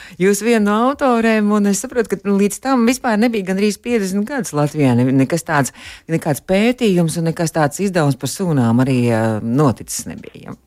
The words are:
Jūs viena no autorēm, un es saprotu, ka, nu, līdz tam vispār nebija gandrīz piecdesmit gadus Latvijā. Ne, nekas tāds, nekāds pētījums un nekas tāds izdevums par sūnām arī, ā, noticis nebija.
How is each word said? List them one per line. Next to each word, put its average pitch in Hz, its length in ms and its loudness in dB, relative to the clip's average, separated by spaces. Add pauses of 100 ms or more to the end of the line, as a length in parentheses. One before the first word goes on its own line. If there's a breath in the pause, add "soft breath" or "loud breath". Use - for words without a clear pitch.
(160 loud breath)
Jūs 196 260 2
viena 226 240 2
no 208 140 2
autorēm, 233 760 2
un 202 160 2
es 196 80 -2
saprotu, 247 320 -4
ka, 190 140 -4
nu, 202 100 2
līdz 202 240 0
tam 262 260 0
vispār 247 380 0
nebija 226 300 -2
gandrīz 202 260 0
piecdesmit 202 480 -2
gadus 269 240 -6
Latvijā. 147 480 2
Ne, 127 100 2
nekas 135 380 0
tāds, 147 240 0 (380 loud breath)
nekāds 165 340 -2
pētījums 196 720 2
un 165 160 -2
nekas 160 240 -4
tāds 151 240 0
izdevums 175 400 0
par 139 80 -6
sūnām 131 560 2
arī, 131 220 0
ā, 113 180 2 (140)
noticis 117 760 -2
nebija. - 560 -16